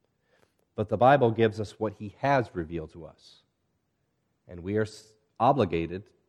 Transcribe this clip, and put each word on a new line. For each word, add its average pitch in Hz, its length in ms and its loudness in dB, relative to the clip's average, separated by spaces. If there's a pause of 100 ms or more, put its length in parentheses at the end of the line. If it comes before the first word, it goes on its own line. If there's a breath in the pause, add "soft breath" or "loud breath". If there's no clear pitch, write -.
(760)
But 107 120 -4
the 107 80 -4
Bible 123 340 6
gives 110 300 2
us - 180 -10
what 107 160 -4
he 104 240 -14
has 135 360 0
revealed 80 380 -8
to 82 120 -20
us. - 380 -20 (1040)
And 87 160 -16
we 101 120 -4
are 110 60 0
s-, - 320 -10 (240)
obligated 95 640 0 (260)